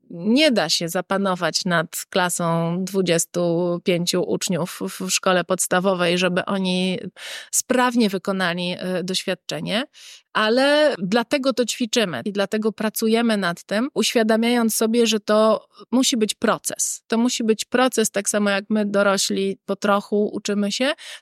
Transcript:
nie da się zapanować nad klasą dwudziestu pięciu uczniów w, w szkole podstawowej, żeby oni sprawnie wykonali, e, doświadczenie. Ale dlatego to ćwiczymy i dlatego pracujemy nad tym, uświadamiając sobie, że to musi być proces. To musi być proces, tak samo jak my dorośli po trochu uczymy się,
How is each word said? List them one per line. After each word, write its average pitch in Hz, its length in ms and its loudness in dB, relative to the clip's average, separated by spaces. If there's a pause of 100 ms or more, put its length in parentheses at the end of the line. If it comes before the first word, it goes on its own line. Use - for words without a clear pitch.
nie 233 420 2
da 175 180 2
się 165 200 -2
zapanować 180 760 -2
nad 170 440 -2
klasą 170 720 0
dwudziestu 175 1000 0
pięciu 175 400 0
uczniów 170 580 -4
w, 190 260 -8
w - 20 -6
szkole 180 340 0
podstawowej, 180 760 0
żeby 180 280 0
oni 185 540 -2 (520)
sprawnie 240 580 2
wykonali, 180 720 -2
e, 185 240 -4
doświadczenie. 180 800 -4 (500)
Ale 269 640 2
dlatego 240 540 0
to 247 120 0
ćwiczymy 208 600 -2
i 208 60 -4
dlatego 208 400 -2
pracujemy 220 680 0
nad 175 260 -2
tym, 226 300 -2
uświadamiając 226 840 2
sobie, 226 320 2
że 214 120 0
to 214 480 2 (240)
musi 254 260 2
być 214 160 0
proces. - 720 -2
To 226 100 0
musi 240 260 0
być 220 220 0
proces, 247 460 0
tak 202 180 -4
samo 208 200 2
jak 196 200 -2
my 214 160 2
dorośli 196 800 0
po 196 100 -2
trochu 208 580 0
uczymy 202 380 -2
się, 269 220 -2 (280)